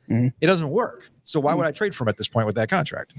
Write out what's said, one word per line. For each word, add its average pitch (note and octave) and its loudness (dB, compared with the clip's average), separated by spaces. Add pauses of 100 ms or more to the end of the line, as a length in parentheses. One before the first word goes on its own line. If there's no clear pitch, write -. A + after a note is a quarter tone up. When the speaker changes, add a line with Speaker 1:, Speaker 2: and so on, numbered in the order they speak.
Speaker 1:
Mm-hmm. A#2 2 (140)
Speaker 2:
it D#3+ 4
doesn't E3+ 2
work. - -4 (120)
So - -2
why C#3+ 2
would F3 0
Speaker 1:
Mm-hmm. E3 0
Speaker 2:
I D3 -2
trade G3+ -4
for B2 -4
him - 2
at G2+ -2
this - 0
point A2+ 0
with G#2 -2
that A2+ 0
contract? - -4